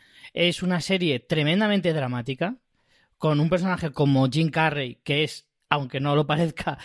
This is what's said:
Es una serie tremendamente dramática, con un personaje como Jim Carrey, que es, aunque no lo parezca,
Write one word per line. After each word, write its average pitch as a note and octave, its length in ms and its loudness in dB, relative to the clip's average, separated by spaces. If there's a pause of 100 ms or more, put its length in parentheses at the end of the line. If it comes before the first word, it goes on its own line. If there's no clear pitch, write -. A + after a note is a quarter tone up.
(340)
Es E3+ 280 0
una F3+ 200 0
serie F3 400 0
tremendamente F3 720 2
dramática, C3+ 640 -4 (600)
con D#3 220 2
un D#3 80 4
personaje F3 440 0
como C3+ 380 4
Jim D#3 200 0
Carrey, C#3+ 560 -2
que C#3+ 180 0
es, - 240 -8 (220)
aunque C#3+ 300 -2
no C#3+ 160 0
lo D3 120 2
parezca, D#3 580 -2